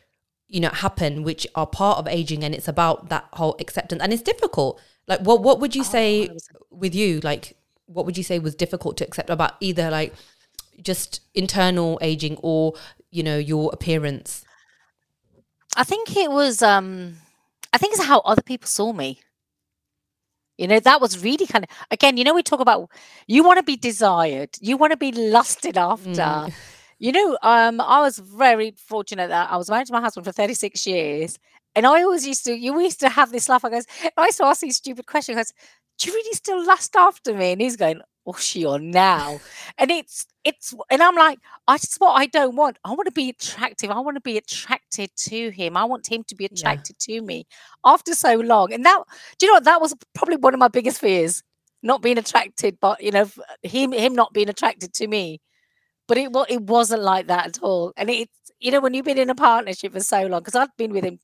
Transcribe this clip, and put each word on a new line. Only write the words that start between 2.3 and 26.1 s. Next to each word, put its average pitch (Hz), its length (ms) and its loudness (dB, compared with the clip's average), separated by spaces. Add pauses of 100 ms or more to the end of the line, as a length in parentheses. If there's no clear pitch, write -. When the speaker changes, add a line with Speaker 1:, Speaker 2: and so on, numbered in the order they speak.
Speaker 1:
and 151 100 -6
it's - 140 -10
about 165 400 0
that - 260 -6
whole 156 260 -2
acceptance, - 420 -8
and 190 100 -2
it's 233 100 -4
difficult. 339 580 -2 (260)
Like, 190 140 -2
what, 208 220 2
what 247 180 4
would 277 140 -4
you 269 80 -2
Speaker 2:
Oh, - 20 -6 (120)
Speaker 1:
say 214 300 2
Speaker 2:
hundred 175 80 -12
percent. - 240 -20 (120)
Speaker 1:
with 180 240 -6
you? 185 260 0
Like, - 360 -8 (300)
what 175 200 -6
would 175 120 -6
you 185 60 -6
say 175 140 -2
was 156 160 -4
difficult 175 440 -6
to - 80 -6
accept - 240 -8
about 160 300 -2
either, 175 300 -4
like, 156 220 -4 (680)
just - 380 -8 (140)
internal 180 680 0
aging 156 400 -4
or, 160 320 0 (360)
you 170 120 -6
know, 151 160 -2
your 151 340 -2
appearance? 151 720 -6 (1300)
Speaker 2:
I 254 80 4
think 427 320 -4
it 359 140 2
was, 277 320 2
um, 190 540 2 (560)
I 370 60 6
think 415 160 -2
it's 381 100 -2
how 277 160 4
other 214 220 0
people - 260 -10
saw 220 240 -4
me. 135 280 -8 (1400)
You 180 120 -4
know, 214 120 6
that 262 200 8
was 190 240 0
really 285 220 -2
kind 208 180 0
of, - 60 -16 (200)
again, 262 260 4
you 247 60 0
know, 294 120 4
we 349 80 2
talk 285 180 -2
about, 214 280 4 (380)
you 247 160 6
wanna 359 220 6
be 285 120 -4
desired, 175 760 0 (100)
you 233 160 -2
wanna 302 200 4
be 277 140 -4
lusted 233 640 0
after. 190 340 -2